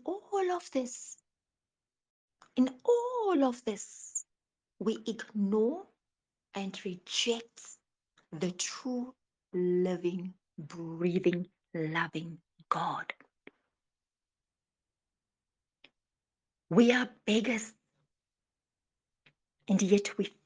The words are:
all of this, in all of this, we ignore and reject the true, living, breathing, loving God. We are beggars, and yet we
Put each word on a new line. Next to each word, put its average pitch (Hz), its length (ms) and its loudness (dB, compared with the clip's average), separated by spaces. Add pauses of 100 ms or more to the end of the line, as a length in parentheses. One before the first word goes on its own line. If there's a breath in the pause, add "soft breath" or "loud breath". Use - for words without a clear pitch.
all 381 480 -2
of 349 200 -4
this, - 440 -6 (1400)
in 254 120 6 (140)
all 466 600 2
of 247 180 -2
this, - 600 -10 (540)
we 214 180 0 (100)
ignore 214 760 0 (680)
and 196 300 -8
reject - 800 -4 (760)
the 180 140 -2
true, 247 640 -6 (400)
living, 180 800 0 (240)
breathing, 175 920 0 (260)
loving 165 640 -4 (280)
God. - 460 -2 (3500)
We 233 220 8
are 247 160 2 (180)
beggars, 220 460 0 (2000)
and 190 120 4
yet 202 380 4
we - 180 -2 (100)